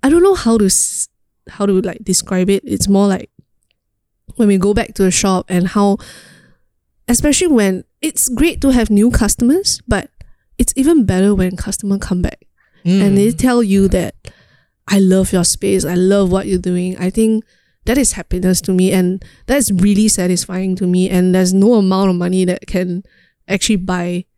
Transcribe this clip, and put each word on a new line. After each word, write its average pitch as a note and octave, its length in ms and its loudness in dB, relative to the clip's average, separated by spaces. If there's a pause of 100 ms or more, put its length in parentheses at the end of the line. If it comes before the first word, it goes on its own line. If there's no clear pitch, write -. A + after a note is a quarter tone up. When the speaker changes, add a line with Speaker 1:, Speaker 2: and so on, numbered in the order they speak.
Speaker 1:
I C4 80 2
don't E4+ 120 4
know F#4+ 120 4
how A3+ 240 2
to G3+ 80 2
s-, - 420 -4 (420)
how G3+ 160 -4
to, F#3+ 140 2
like, - 240 -8
describe F#3 460 -2
it. G3 140 0
It's C#4 240 -4
more G3 180 4
like F#3+ 240 -4 (1040)
when G#3+ 120 2
we G3 100 4
go G3+ 160 2
back G#3 200 -4
to - 80 -2
the F#3+ 80 2
shop F#3+ 380 0
and F3+ 200 0
how, G3+ 300 0 (1080)
especially D4 400 0
when G3+ 360 0 (180)
it's - 260 -4
great C4 320 -2
to C4+ 100 2
have A#3+ 200 2
new G#3 200 4
customers, A#3+ 760 0
but A3 240 -2 (480)
it's - 180 0
even C#4 280 4
better G3 300 2
when F#3 220 -2
customer G3 420 -4
come F3+ 240 -4
back - 240 -8 (380)
Speaker 2:
Mm. F#3+ 180 2
Speaker 1:
and G3 160 4
they G3+ 140 4
tell A#3+ 300 2
you G3 260 2
that, F#3 260 -2 (720)
"I G3 140 2
love F#3 320 2
your F3 120 0
space. F#3+ 400 -2
I F3+ 100 -4
love F#3 360 2
what F#3+ 160 -2
you're F#3+ 160 -2
doing." F3+ 360 -4
I F#3 120 -4
think A3 340 0 (400)
that C#4+ 140 0
is B3 140 0
happiness G3 500 -2
to F#3+ 100 -4
me, F#3 200 2
and F#3 320 0 (220)
that's C4 240 0
really G3+ 380 2
satisfying F#3 680 -4
to F#3 100 -4
me. F3+ 240 0
And F3+ 240 2
there's F#3 180 0
no G3 220 4
amount F#3+ 360 2
of F3+ 60 -2
money F3+ 280 -2
that F3+ 220 -4
can F#3 360 -4 (460)
actually G3+ 340 -2
buy F3+ 420 -6 (140)